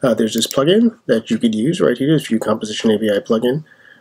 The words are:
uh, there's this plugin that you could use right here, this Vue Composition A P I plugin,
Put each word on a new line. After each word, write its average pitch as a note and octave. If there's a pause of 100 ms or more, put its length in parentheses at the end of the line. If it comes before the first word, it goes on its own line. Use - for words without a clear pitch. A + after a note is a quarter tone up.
uh, A#2+
there's A2
this A2+
plugin G3+
that A2+
you A#2
could A2
use A#2
right A#2
here, C#3
this D3
Vue A2+
Composition A2
A G#2
P G#2+
I G2+
plugin, B2 (360)